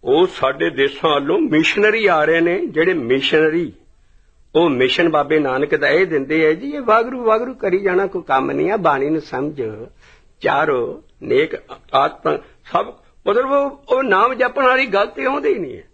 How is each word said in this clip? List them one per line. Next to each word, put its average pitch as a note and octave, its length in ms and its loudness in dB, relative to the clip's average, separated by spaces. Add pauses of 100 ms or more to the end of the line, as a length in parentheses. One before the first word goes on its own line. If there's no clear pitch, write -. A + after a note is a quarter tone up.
ਉਹ D#3+ 240 2
ਸਾਡੇ E3 420 -2
ਦੇਸ਼ਾਂ C#3 400 -2
ਵੱਲੋਂ D3 300 0
ਮਿਸ਼ਨਰੀ G3+ 680 2
ਆ E3 180 4
ਰਹੇ E3 180 2
ਨੇ, F3 260 0
ਜਿਹੜੇ E3+ 260 0
ਮਿਸ਼ਨਰੀ, D#3 800 0 (800)
ਉਹ E3+ 140 4
ਮਿਸ਼ਨ C3 400 2
ਬਾਬੇ D3+ 300 2
ਨਾਨਕ C#3+ 360 0
ਦਾ C#3+ 140 0
ਇਹ F3 180 2
ਦਿੰਦੇ D#3 400 0
ਆ D#3 60 4
ਜੀ, B3 180 -6
ਇਹ D4 100 -8
ਵਾਗਰੂ A#3+ 420 0
ਵਾਗਰੂ A3+ 300 0
ਕਰੀ F#3+ 260 -2
ਜਾਣਾ F#3+ 280 0
ਕੋਈ F#3 140 -6
ਕੰਮ C3+ 300 -2
ਨਹੀਂ D3+ 200 -2
ਆ, A3 60 -2
ਬਾਣੀ D3 320 0
ਨੂੰ D#3 120 -2
ਸਮਝ, C#3+ 400 -8 (760)
ਚਾਰੋ C#3+ 640 -2 (200)
ਨੇਕ D3 320 0 (380)
ਆਤਮਾ D3 440 0 (340)
ਸਭ, - 220 -2 (340)
ਮਤਲਬ B3+ 240 0
ਉਹ, C#4 380 -2
ਉਹ C4 140 2
ਨਾਮ A3+ 300 2
ਜਪਣ B3 300 -2
ਵਾਲੀ C4 220 2
ਗੱਲ G3 200 0
ਤੇ C4+ 200 -8
ਆਉਂਦੇ C#4+ 240 -2
ਹੀ D4 100 0
ਨਹੀਂ B2+ 180 -8
ਹੈ। - 60 -20 (100)